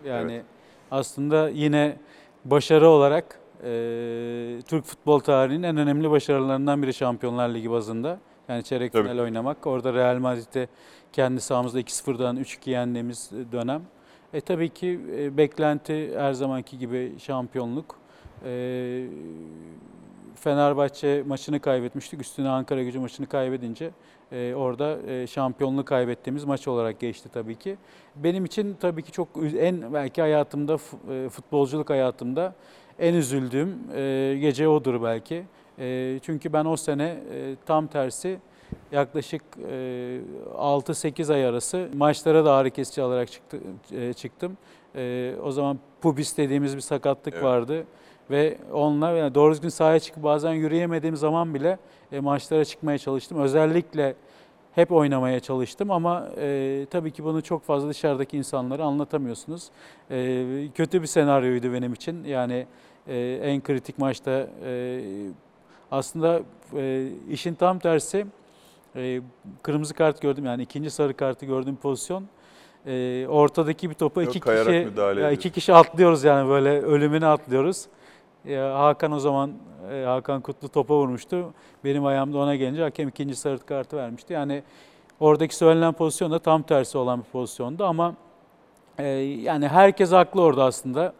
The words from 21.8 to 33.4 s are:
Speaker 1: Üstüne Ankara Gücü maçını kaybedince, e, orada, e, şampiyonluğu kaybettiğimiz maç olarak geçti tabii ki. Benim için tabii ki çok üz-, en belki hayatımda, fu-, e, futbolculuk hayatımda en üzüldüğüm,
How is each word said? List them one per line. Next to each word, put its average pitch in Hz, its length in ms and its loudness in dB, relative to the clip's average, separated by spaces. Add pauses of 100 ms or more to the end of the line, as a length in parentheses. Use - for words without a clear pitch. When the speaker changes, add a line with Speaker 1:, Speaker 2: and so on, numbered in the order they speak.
Speaker 1:
Üstüne 135 280 -6
Ankara 131 340 -2
Gücü 127 160 -6
maçını 131 280 -8
kaybedince, 127 640 -6 (420)
e, 123 220 -6
orada, 135 440 -2 (100)
e, 127 180 -6
şampiyonluğu 135 580 -2
kaybettiğimiz 127 600 -2
maç 139 240 -4
olarak 117 320 -2
geçti 117 320 -8
tabii 113 220 -8
ki. 196 220 -12 (400)
Benim 175 280 -2
için 202 360 -4
tabii 170 220 -2
ki - 100 -16
çok 175 240 -4
üz-, 156 200 -2
en 156 380 0
belki 143 260 -4
hayatımda, 147 520 0
fu-, 131 540 -8
e, - 20 -8
futbolculuk 139 600 -2
hayatımda 135 640 -2 (440)
en 170 160 2
üzüldüğüm, 139 640 -2 (160)